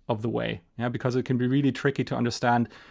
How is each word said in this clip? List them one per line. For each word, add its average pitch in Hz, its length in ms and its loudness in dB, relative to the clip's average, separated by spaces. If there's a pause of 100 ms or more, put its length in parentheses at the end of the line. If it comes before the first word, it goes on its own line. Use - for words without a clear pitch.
of 110 140 -2
the 117 80 -2
way, 113 320 -4 (160)
yeah, 120 120 -2
because 120 260 -2
it 127 100 2
can 131 120 0
be 123 100 2
really 135 240 2
tricky 135 320 0
to 135 120 -4
understand 120 540 2 (220)